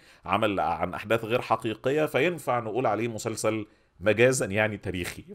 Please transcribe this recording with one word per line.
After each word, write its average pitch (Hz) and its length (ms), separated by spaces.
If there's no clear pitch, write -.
عمل 98 340
عن 82 340
أحداث 113 320
غير 117 160
حقيقية، 151 640
فينفع 139 540
نقول 113 260
عليه 110 220
مسلسل 110 580
مجازًا 117 460
يعني 107 320
تاريخي. 90 460